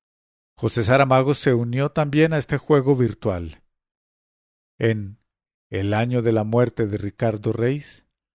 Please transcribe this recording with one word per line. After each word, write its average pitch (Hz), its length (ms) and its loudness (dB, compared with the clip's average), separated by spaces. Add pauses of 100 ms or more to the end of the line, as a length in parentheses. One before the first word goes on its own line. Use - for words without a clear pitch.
(560)
José 110 280 -2
Saramago 131 500 4
se 135 200 0
unió 120 360 -2
también 151 420 0
a 156 60 -2
este 143 200 -4
juego 139 360 2
virtual. 101 680 -2 (1160)
En 107 400 -2 (520)
El 101 240 -2
año 120 280 0
de 117 100 2
la 110 120 0
muerte 117 420 0
de 101 120 -4
Ricardo 110 540 -4
Reis, 123 540 -6 (280)